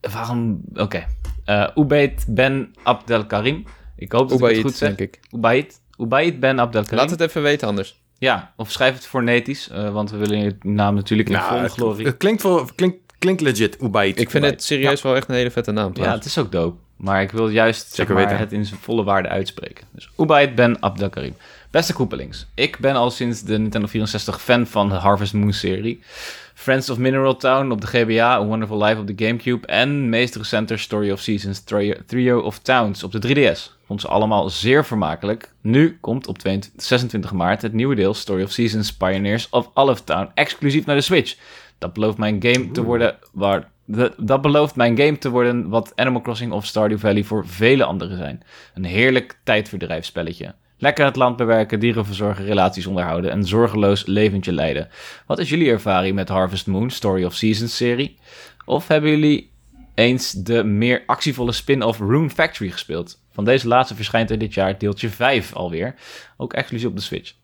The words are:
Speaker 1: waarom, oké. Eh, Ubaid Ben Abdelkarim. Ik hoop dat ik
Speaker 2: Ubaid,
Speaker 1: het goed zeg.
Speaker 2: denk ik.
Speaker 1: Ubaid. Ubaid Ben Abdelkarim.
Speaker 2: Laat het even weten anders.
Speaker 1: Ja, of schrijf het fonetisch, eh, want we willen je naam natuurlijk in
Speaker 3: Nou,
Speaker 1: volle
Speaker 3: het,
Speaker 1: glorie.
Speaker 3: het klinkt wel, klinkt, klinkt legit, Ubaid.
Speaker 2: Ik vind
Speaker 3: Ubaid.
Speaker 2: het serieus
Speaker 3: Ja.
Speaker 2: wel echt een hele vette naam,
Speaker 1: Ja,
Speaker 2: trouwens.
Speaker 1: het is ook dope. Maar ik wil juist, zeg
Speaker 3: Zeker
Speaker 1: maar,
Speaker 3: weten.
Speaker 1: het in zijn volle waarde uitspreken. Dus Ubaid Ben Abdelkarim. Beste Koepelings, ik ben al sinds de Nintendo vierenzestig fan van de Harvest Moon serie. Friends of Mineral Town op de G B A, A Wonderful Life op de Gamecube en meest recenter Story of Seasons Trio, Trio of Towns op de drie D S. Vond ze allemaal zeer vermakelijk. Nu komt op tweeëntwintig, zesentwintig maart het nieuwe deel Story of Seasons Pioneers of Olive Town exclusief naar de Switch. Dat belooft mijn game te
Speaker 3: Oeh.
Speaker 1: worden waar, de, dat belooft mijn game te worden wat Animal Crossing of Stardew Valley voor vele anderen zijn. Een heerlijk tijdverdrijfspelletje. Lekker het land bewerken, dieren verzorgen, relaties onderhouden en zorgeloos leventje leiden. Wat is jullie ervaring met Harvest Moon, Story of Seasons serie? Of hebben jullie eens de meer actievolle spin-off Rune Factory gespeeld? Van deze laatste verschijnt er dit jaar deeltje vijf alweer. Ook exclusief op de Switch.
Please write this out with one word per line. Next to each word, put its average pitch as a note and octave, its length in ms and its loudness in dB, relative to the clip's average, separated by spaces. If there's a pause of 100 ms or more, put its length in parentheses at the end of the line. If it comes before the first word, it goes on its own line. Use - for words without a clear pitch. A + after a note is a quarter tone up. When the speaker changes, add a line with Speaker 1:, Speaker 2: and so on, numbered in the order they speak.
(140)
Speaker 1:
waarom, A2+ 480 -2 (120)
oké. F#2+ 320 -4 (400)
Eh, G#2 300 2
Ubaid D3 540 2
Ben C3 440 0 (100)
Abdelkarim. A#2 800 -2 (300)
Ik - 160 -12
hoop C3 180 2
dat - 20 0
ik C3 60 2
Speaker 2:
Ubaid, A#2+ 180 4
Speaker 1:
het A2 100 2
goed C3+ 100 -2
zeg. A#2+ 200 -2
Speaker 2:
denk G2 180 -6
ik. - 60 -20 (160)
Speaker 1:
Ubaid. A#2 460 0 (160)
Ubaid C3+ 420 0
Ben C3 200 2
Abdelkarim. A2+ 400 0
Speaker 2:
Laat D3 100 2
het E3+ 100 -4
even D#3+ 220 -2
weten D3 260 0
anders. G2+ 340 -6 (160)
Speaker 1:
Ja, A#2 380 0
of A2 160 -10
schrijf C3 220 2
het B2+ 140 -14
fonetisch, A#2+ 640 -2
eh, G#2 240 -6
want G#2 180 -4
we G#2 60 -10
willen G#2 220 0
je G#2 220 -2
naam G#2 340 2
natuurlijk G#2 340 2
in G2 60 0
Speaker 3:
Nou, F2 120 0
Speaker 1:
volle F2+ 140 0
Speaker 3:
het, G2 100 -2
Speaker 1:
glorie. A2 340 -2
Speaker 3:
het C3+ 120 -2
klinkt G#3+ 260 0
wel, F3 220 2 (100)
klinkt, F3+ 220 0 (220)
klinkt F#3 220 0
legit, A2 400 2
Ubaid. G2+ 280 2 (100)
Speaker 2:
Ik A2+ 100 0
vind - 40 -10 (100)
Speaker 3:
Ubaid. C#3 100 2
Speaker 2:
het - 100 -10
serieus C#3 380 0
Speaker 3:
Ja. C#3 60 -2
Speaker 2:
wel C3 100 4
echt C3+ 120 -2
een B2+ 60 -2
hele B2 160 0
vette A#2 200 -4
naam, G#2 160 0
Speaker 1:
Ja, F#2+ 60 -6
Speaker 2:
trouwens. G#2+ 320 -2
Speaker 1:
het C#3+ 120 -8
is D3 60 0
ook F#2 80 -6
dope. E2+ 260 -2 (200)
Maar G2 240 0
ik F#2+ 100 -2
wil A2 180 0
juist, A2+ 380 2
zeg - 80 -16
Speaker 3:
Zeker - 180 0
Speaker 1:
maar, F#2+ 100 4
Speaker 3:
weten. G2+ 160 2
Speaker 1:
het G#2+ 140 -4
in G#2 120 -2
zijn G2+ 140 -12
volle A2+ 240 -2
waarde G2 260 0
uitspreken. - 640 -8
Dus - 260 -20
Ubaid C#3+ 380 4
Ben A#2+ 260 4
Abdelkarim. G2 540 -4 (360)
Beste E3 220 0
Koepelings, - 600 -6
ik - 240 -2
ben C3+ 160 2
al B2 160 2
sinds A#2+ 320 -4
de G#2+ 160 -2
Nintendo G#2+ 280 -2
vierenzestig G#2+ 540 -4
fan A#2+ 260 2
van G2+ 220 0
de G2 60 0
Harvest G2 380 2
Moon G#2 200 2
serie. G2+ 460 -4 (540)
Friends C3 360 -2
of A#2+ 80 -4
Mineral C3 380 2
Town C3+ 360 2
op G#2 100 -4
de G#2+ 60 -8
G A#2 180 2
B A2 40 -4
A, A#2 240 4
A G#2 120 2
Wonderful G#2+ 380 -2
Life A2 160 2
op G2+ 80 -8 (100)
de A2 80 -2
Gamecube A#2+ 420 -2
en C3 420 0
meest A#2+ 260 0
recenter A2 440 -4
Story G#2 320 -2
of G2 80 -4
Seasons G2+ 440 -4
Trio, G#2 300 0 (120)
Trio B2 340 2
of G#2 200 -6
Towns A#2 440 0
op F#2+ 80 -8
de A2 80 -4
drie A#2+ 320 4
D D#2+ 60 -2
S. - 280 -18
Vond G2+ 160 -8
ze - 60 -8
allemaal G#2 420 2
zeer C3 360 2
vermakelijk. G2+ 760 -4
Nu C#3+ 400 2
komt B2 260 -6
op G2+ 100 -10
tweeëntwintig, - 480 -6
zesentwintig B2 460 -2
maart F#2 300 0
het A2 120 -6
nieuwe B2+ 220 0
deel G2 180 2
Story G2 300 -4
of G2+ 80 -6
Seasons G#2+ 420 -2
Pioneers G2+ 560 -2
of A#2+ 240 -2
Olive C3+ 300 2
Town F2 300 -2
exclusief C#3+ 520 0
naar D3 100 0
de D3 60 2
Switch. - 340 0 (420)
Dat E2+ 160 -8
belooft G#2+ 240 0
mijn G#2+ 240 -2
game B2+ 300 2
te B2 80 -4
Speaker 3:
Oeh. A#2 100 -2
Speaker 1:
worden A#2 260 2 (160)
waar, G2 380 -2 (160)
de, A2+ 320 0
dat C3 240 0
belooft D3 340 2
mijn A#2 220 4
game D3 200 4
te C#3 120 -6
worden A#2+ 400 0
wat A2+ 260 -2
Animal B2+ 260 0
Crossing A#2 300 -6
of G#2 140 -6
Stardew G#2+ 340 0
Valley G#2 240 2
voor G#2 240 -4
vele A2+ 360 4
anderen F2+ 340 -4
zijn. C#2 240 -10 (320)
Een F#2 120 -8
heerlijk B2 580 0
tijdverdrijfspelletje. F2+ 1120 -4 (240)
Lekker D3 260 2
het B2+ 100 0
land B2 220 2
bewerken, A2+ 420 2
dieren A2+ 260 0
verzorgen, G2 400 -4
relaties F#2 420 2
onderhouden F2+ 440 -2
en G2 140 0
zorgeloos G#2 600 2
leventje G2 460 2
leiden. D2+ 380 -2 (380)
Wat - 120 -2
is D#3+ 100 -2
jullie D#3 200 4
ervaring G2 460 2
met F#2+ 140 -2
Harvest F#2+ 380 0
Moon, G2 220 0
Story F#2+ 340 0
of F2 100 -2
Seasons A2 420 0
serie? B2 420 -2 (480)
Of - 220 -2
hebben D#3 220 4
jullie D3+ 420 2 (440)
eens B2 360 2
de G#2 320 0
meer A2 420 2
actievolle B2 460 -2
spin-off A2+ 480 0
Rune C3 300 2
Factory D#3+ 400 -2
gespeeld? - 520 -8 (100)
Van G#2 140 -4
deze A#2+ 220 4
laatste B2 280 2
verschijnt A2 360 0
er A2 60 0
dit G#2+ 160 -4
jaar G2 240 0
deeltje G2+ 320 -2
vijf A#2+ 440 0
alweer. F2 420 -6 (420)
Ook - 160 -8
exclusief A#2+ 340 -4
op G#2+ 80 -4
de A#2 60 -8
Switch. - 320 -10 (100)